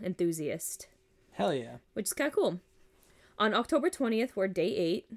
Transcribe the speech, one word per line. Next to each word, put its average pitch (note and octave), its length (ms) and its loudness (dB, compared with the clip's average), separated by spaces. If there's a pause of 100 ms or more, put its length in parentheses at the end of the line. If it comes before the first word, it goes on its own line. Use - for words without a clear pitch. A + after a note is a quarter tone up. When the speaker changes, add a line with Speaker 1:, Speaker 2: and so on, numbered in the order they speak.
Speaker 1:
enthusiast. E3 840 -2 (460)
Speaker 2:
Hell G3 200 0
yeah. A#2+ 240 -6 (160)
Speaker 1:
Which G#3+ 140 -6
is - 60 -2
kinda D4 180 -2
cool. G3 280 2 (800)
On G#3+ 160 2
October C4 360 2
twentieth, A#3 460 0
or G3 120 2
day F#3 280 0
eight, F3 420 0